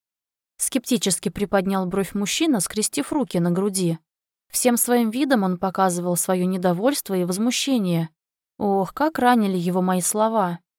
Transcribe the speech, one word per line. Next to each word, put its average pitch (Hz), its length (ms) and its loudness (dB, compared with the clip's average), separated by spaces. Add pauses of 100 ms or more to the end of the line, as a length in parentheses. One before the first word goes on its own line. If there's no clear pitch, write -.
(560)
Скептически - 760 -2
приподнял 190 560 -2
бровь 190 280 -2
мужчина, 214 460 0
скрестив - 520 -4
руки 254 280 -2
на 175 100 2
груди. 185 480 0 (520)
Всем 240 260 2
своим 240 340 2
видом 254 320 2
он 185 160 0
показывал 180 580 0
свое 180 280 0
недовольство 185 720 0
и 180 100 0
возмущение. 185 840 0 (480)
Ох, 196 360 0
как 311 240 -2
ранили 233 380 2
его 180 260 0
мои 185 180 2
слова. 214 580 0 (200)